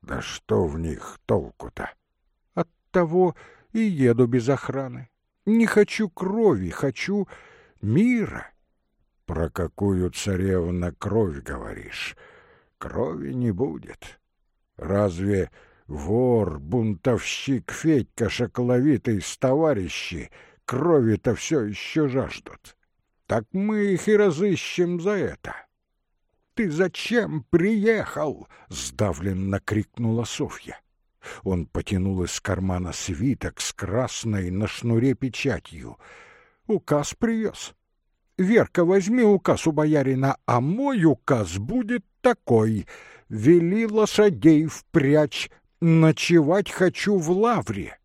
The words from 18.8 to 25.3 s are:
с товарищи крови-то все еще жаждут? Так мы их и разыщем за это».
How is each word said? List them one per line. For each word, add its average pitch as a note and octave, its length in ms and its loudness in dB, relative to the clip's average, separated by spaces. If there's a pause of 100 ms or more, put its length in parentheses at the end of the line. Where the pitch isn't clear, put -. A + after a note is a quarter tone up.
с - 160 -10
товарищи B2+ 920 -2 (340)
крови-то B2 720 2
все C#3 280 -2
еще G#2+ 440 -2
жаждут? - 680 -8 (480)
Так A2 260 -2
мы G3+ 420 0
их - 140 -2
и G#3+ 80 4
разыщем F3 840 0
за F#3+ 100 -2
это». C3+ 440 -6 (1000)